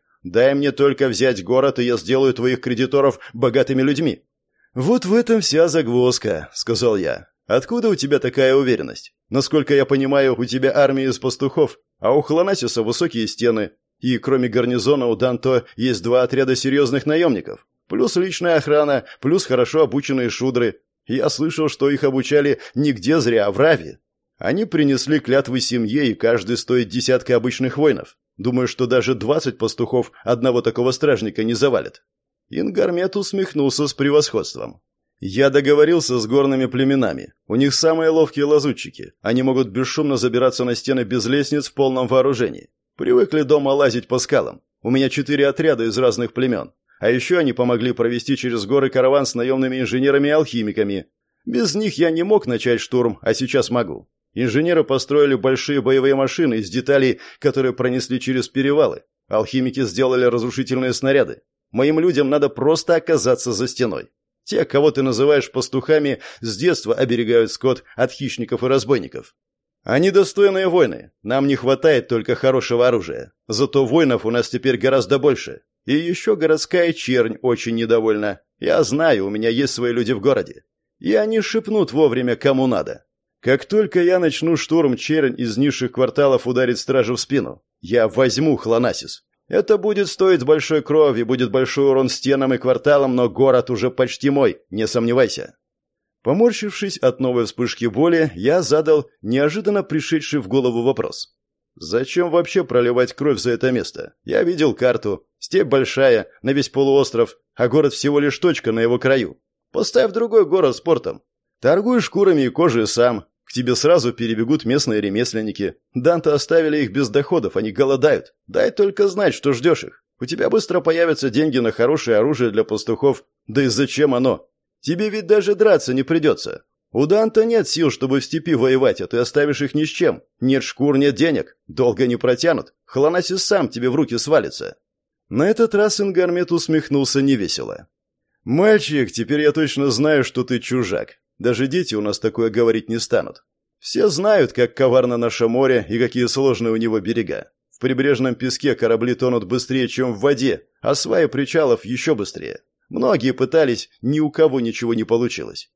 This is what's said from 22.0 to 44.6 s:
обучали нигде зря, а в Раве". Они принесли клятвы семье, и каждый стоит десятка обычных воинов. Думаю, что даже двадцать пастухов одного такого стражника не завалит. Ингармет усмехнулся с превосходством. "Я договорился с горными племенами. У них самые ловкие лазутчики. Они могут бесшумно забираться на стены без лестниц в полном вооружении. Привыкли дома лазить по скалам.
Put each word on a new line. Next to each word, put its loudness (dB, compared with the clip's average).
обучали 0
нигде 0
зря, 2
а -2
в -6
Раве". 2
Они -2
принесли 0
клятвы 0
семье, -2
и 0
каждый 0
стоит -2
десятка 0
обычных -2
воинов. 0
Думаю, 0
что -2
даже 2
двадцать -2
пастухов -2
одного 0
такого 0
стражника -2
не -2
завалит. -2
Ингармет -2
усмехнулся -2
с -6
превосходством. -2
"Я 0
договорился 2
с -6
горными 2
племенами. -2
У -4
них 2
самые 2
ловкие 2
лазутчики. -2
Они 0
могут 2
бесшумно -2
забираться 0
на -2
стены -2
без -4
лестниц -2
в -20
полном 0
вооружении. 0
Привыкли 2
дома 2
лазить 0
по -2
скалам. -2